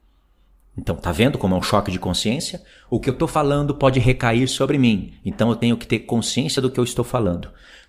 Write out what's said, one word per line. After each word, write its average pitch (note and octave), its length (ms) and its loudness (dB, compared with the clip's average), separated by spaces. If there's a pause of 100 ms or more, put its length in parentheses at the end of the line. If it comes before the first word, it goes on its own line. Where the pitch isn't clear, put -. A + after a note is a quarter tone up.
(760)
Então, F2+ 200 -4
tá F2 160 -4
vendo A#2+ 260 2
como F#2 160 2
é F2+ 40 2
um F2 40 -2
choque G2+ 300 0
de F#2 80 -4
consciência? C3+ 600 -4 (300)
O A#2+ 80 0
que B2+ 100 -4
eu B2+ 80 -2
tô E3 120 -2
falando C#3+ 480 0
pode C3+ 240 4
recair A#2+ 480 2
sobre C#3 280 0
mim, A2+ 360 2 (120)
então G#2+ 260 0
eu A2+ 60 2
tenho A#2 200 2
que - 100 -12
ter A2+ 140 0
consciência C3 600 -2
do B2+ 80 2
que B2+ 120 -2
eu A#2+ 40 2
estou A#2+ 200 -2
falando. F#2 440 -2 (400)